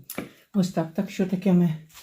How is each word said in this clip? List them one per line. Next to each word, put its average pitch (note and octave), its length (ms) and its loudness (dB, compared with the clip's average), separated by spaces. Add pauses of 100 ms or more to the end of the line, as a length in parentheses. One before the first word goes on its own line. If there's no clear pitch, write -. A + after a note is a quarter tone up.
(540)
Ось F3+ 180 2
так, E3 220 -4
так G3+ 160 -4
що F#3+ 160 -2
таке F#3 260 0
ми F3 220 4 (280)